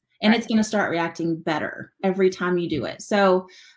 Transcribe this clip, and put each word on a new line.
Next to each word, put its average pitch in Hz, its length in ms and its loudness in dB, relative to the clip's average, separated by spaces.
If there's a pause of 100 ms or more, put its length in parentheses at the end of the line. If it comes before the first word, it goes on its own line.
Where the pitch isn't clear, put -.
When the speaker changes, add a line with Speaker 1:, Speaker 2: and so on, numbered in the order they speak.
(200)
Speaker 1:
and 214 120 4
Speaker 2:
Right. 240 60 2
Speaker 1:
it's 226 80 -4
gonna 220 180 2
start 208 260 0
reacting 165 500 -2
better - 520 -6 (100)
every 190 260 2
time 180 300 0
you 170 100 -2
do 117 160 -4
it. - 180 -8
So, 190 460 2 (280)